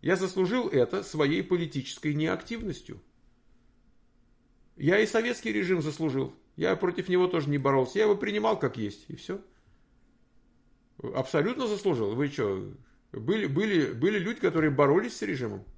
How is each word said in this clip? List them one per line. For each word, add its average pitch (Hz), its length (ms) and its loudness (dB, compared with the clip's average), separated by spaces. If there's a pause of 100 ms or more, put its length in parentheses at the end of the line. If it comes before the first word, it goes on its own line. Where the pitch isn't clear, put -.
Я 175 160 2
заслужил 190 500 0
это 143 340 2
своей 156 400 0
политической 156 720 -4
неактивностью. 185 840 -4 (1800)
Я 175 240 4
и 214 80 4
советский 226 460 -2
режим 185 280 2
заслужил. 139 520 -2 (240)
Я 170 180 2
против 175 320 -2
него 180 200 4
тоже 160 220 0
не 143 80 2
боролся. 135 420 2
Я 220 40 6
его 208 140 4
принимал 208 420 0
как 123 160 -2
есть, 104 320 -8
и - 80 -14
все. - 240 -10 (1600)
Абсолютно 170 680 -2
заслужил. 160 460 0
Вы 139 140 -2
че, 98 460 -2 (400)
были, 196 320 -2
были, 160 480 2
были 196 260 2
люди, 208 220 -4
которые 165 280 2
боролись 147 460 4
с - 60 -8
режимом? 123 420 -4 (140)